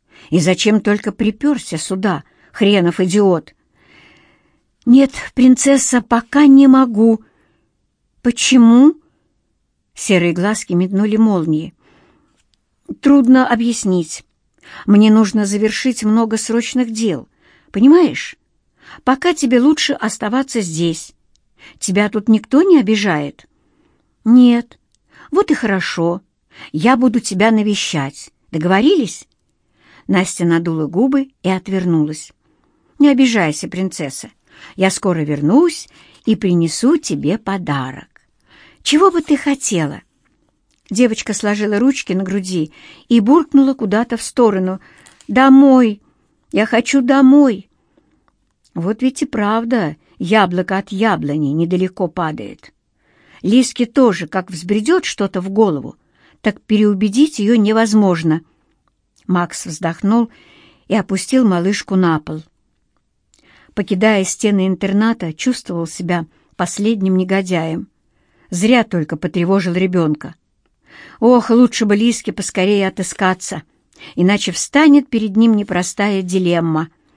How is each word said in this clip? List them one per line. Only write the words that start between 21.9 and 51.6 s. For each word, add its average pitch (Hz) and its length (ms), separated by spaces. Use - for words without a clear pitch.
тут 208 200
никто 220 340
не 370 160
обижает?» 190 680
«Нет. 240 540
Вот 403 200
и 311 40
хорошо. 180 680
Я 220 240
буду 240 240
тебя 202 300
навещать. 202 800
Договорились?» 196 760
Настя 185 380
надула 165 420
губы 269 440
и 185 60
отвернулась. 180 840
«Не 294 100
обижайся, 226 600
принцесса. 175 600
Я 190 140
скоро 180 300
вернусь 151 680
и 220 120
принесу 180 640
тебе 160 400
подарок. 147 840
Чего 359 280
бы 339 120
ты 302 140
хотела?» 214 640
Девочка 220 420
сложила 208 460
ручки 262 340
на 185 100
груди 185 500
и 233 120
буркнула 269 540
куда-то 226 420
в 226 60
сторону. 190 580
«Домой! 262 760
Я 208 160
хочу 247 340
домой!» 269 720
Вот 196 280
ведь 262 200
и 262 40
правда, 220 720
яблоко 185 600
от 196 140
яблони 160 560
недалеко 175 600